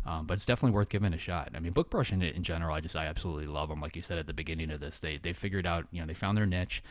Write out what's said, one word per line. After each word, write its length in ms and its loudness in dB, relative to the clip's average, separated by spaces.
Um, 200 -2
but 120 2
it's 80 -6
definitely 280 6
worth 140 6
giving 240 4
a 60 0
shot. 360 -4
I 60 -6
mean, 140 -2
Book 160 2
Brush 220 2
in, 100 4
in 200 0
general, 320 0
I 60 0
just, 160 -6
I 120 0
absolutely 380 -4
love 240 -2
'em. 120 -4
Like 120 -6
you 60 -8
said 160 -4
at 100 -4
the 60 -6
beginning 380 -4
of 100 -6
this, 200 -8
they, 180 -4
they 160 -4
figured 320 0
out, 240 0
you 100 -6
know, 60 -4
they 80 -4
found 240 2
their 80 6
niche. 440 0